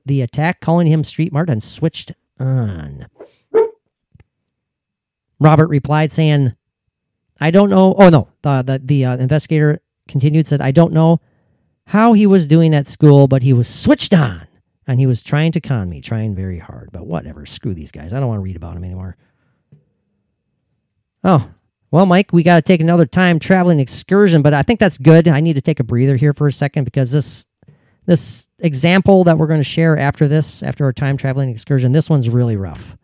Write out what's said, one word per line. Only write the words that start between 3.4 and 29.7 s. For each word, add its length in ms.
Robert 280
replied 440
saying, 440
"I 100
don't 180
know." 280
Oh, 100
no. 220
The, 180
the, 220
the, 220
uh, 120
investigator 640
continued, 400
said, 140
"I 100
don't 220
know 260
how 260
he 120
was 220
doing 260
at 140
school, 400
but 160
he 80
was 160
switched 460
on, 340
and 140
he 40
was 160
trying 300
to 80
con 300
me, 100
trying 340
very 260
hard. 340
But 140
whatever, 380
screw 280
these 180
guys. 220
I 80
don't 80
wanna 120
read 140
about 220
'em 80
anymore." 320
Oh, 240
well, 140
Mike, 280
we 100
gotta 180
take 200
another 240
time 340
traveling 400
excursion, 600
but 120
I 80
think 180
that's 180
good. 300
I 140
need 140
to 60
take 180
a 40
breather 320
here 180
for 140
a 60
second 320
because 260
this, 360
this 440
example 640
that 120
we're 100
gonna 160
share 340